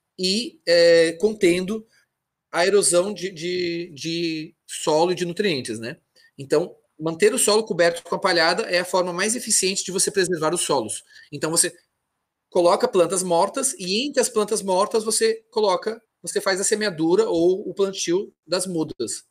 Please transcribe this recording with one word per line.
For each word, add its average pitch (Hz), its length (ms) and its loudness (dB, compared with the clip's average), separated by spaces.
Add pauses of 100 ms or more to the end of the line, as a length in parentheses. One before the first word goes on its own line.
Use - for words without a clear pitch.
(160)
e, 190 480 -4
é, 170 500 6
contendo 196 680 2 (680)
a 165 120 2
erosão 190 480 4
de, 185 200 -8
de, 175 600 -6
de 160 600 -6 (100)
solo 160 460 0
e 180 60 0
de 170 80 -6
nutrientes, 160 560 -4
né? 123 160 -10 (420)
Então, 151 380 -2 (200)
manter 165 380 0
o 254 40 -4
solo 214 260 2
coberto 170 400 0
com - 100 -6
a 180 60 -4
palhada 180 440 2
é 180 140 -2
a 180 60 -2
forma 180 280 0
mais 202 220 -2
eficiente 202 480 -2
de - 80 -8
você 185 180 -2
preservar 175 460 0
os 175 60 -2
solos. 117 420 -2 (300)
Então, 151 180 -6
você 165 260 0 (720)
coloca 190 380 4
plantas 180 380 2
mortas 190 520 0
e 202 300 -2
entre 285 140 -2
as 226 80 2
plantas 208 340 -2
mortas 190 400 0
você 220 480 -2
coloca, 214 500 0 (220)
você 185 180 -4
faz 185 200 0
a 196 40 -2
semeadura 196 640 2
ou 185 400 2
o 175 60 -8
plantio 196 580 -2 (140)
das 185 220 -4
mudas, 156 640 -6